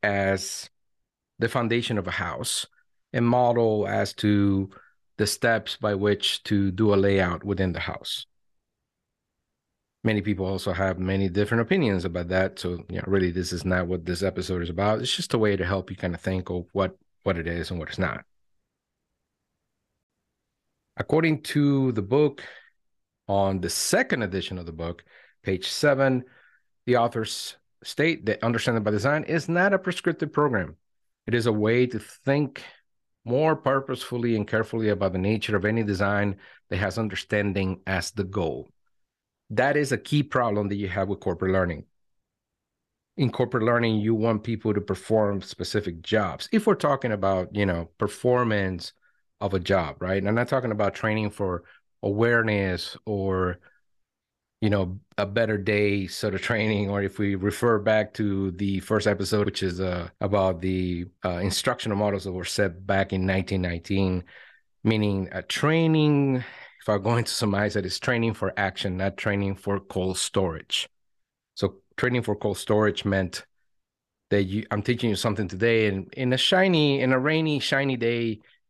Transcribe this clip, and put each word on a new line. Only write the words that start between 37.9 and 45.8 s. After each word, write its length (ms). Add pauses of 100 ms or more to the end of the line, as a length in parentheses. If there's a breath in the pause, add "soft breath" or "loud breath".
the 120
goal. 460 (800)
That 260
is 160
a 60
key 260
problem 460
that 60
you 120
have 220
with 100
corporate 320
learning. 320 (1300)
In 120
corporate 340
learning, 360
you 160
want 280
people 300
to 60
perform 600
specific 600